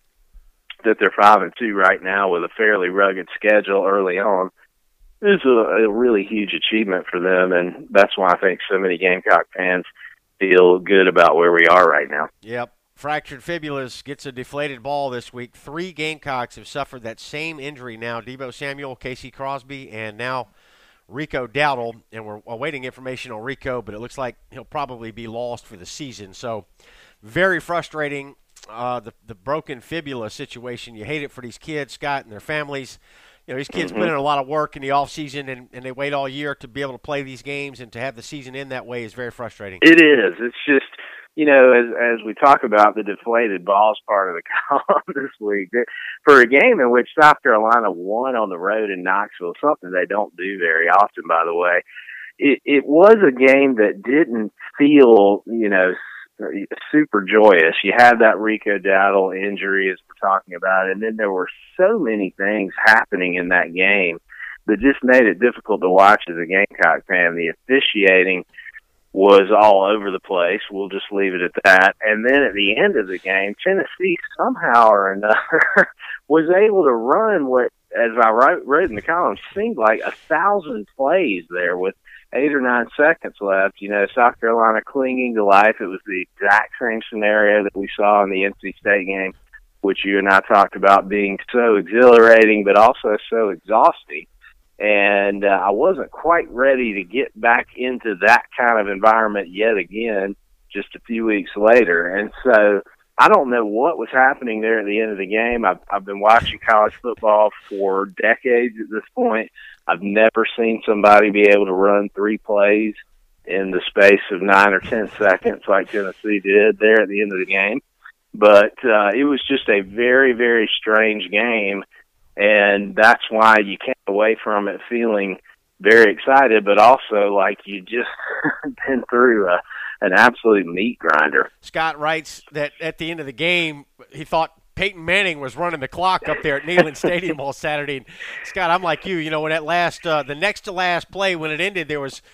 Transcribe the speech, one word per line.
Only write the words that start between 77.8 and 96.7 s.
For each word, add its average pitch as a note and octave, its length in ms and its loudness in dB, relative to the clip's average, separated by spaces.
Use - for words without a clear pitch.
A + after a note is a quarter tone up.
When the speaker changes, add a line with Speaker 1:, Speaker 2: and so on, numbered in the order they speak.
Speaker 1:
as A2+ 180 -2
I A2 80 4
wrote, C3+ 360 2
wrote D3+ 240 -2
in G#2+ 60 -12
the G2+ 60 -10
column, E3 360 -4
seemed G#3 240 -6
like A2 280 2
a - 60 -8
thousand D#3+ 640 -2
plays C3+ 540 -2
there F2+ 280 -4
with – F#2+ 180 -4
eight C#3+ 200 -2
or C#3 80 -2
nine B2 240 -2
seconds D3+ 460 -2
left. G2 400 -2
You G2+ 80 -10
know, G#2 160 0
South B2 240 2
Carolina A2+ 460 0
clinging B2+ 500 -4
to G#2+ 80 -2
life. G2+ 380 4
It G2+ 60 -8
was F#2 180 -10
the F#2+ 160 -8
exact G2+ 600 0
same A2+ 200 -4
scenario G#2 540 2
that G2 100 -8
we G2 220 -8
saw G#2 260 2
in G2 60 -4
the F#2+ 160 -4
N G2 160 -4
C F#2+ 180 -12
State G2+ 280 -2
game, F#2+ 260 -6
which G2 240 -4
you G2 140 -2
and G2 100 0
I G2 100 6
talked G2 380 2
about G2 320 2
being G2 280 -4
so A#2+ 240 2
exhilarating A2+ 880 6
but G2 140 4
also G#2+ 400 4
so A2+ 200 -2
exhausting. G2+ 800 -2
And, G2+ 640 0
uh, G2 40 2
I G2 60 0
wasn't C3+ 400 -2
quite E3+ 400 -2
ready B2 460 0